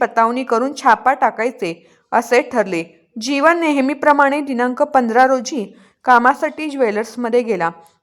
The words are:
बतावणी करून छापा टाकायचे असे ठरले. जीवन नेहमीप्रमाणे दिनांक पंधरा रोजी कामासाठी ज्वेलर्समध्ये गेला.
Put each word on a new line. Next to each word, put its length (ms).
बतावणी 440
करून 280
छापा 320
टाकायचे 760
असे 300
ठरले. 680
जीवन 400
नेहमीप्रमाणे 800
दिनांक 420
पंधरा 440
रोजी 500
कामासाठी 640
ज्वेलर्समध्ये 720
गेला. 280